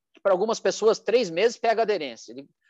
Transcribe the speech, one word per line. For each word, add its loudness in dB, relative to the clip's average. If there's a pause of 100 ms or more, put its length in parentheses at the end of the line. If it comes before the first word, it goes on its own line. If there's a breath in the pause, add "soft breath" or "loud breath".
(140)
que -20
pra 2
algumas 0
pessoas, 2
três 0
meses 0
pega 0
aderência. -6 (360)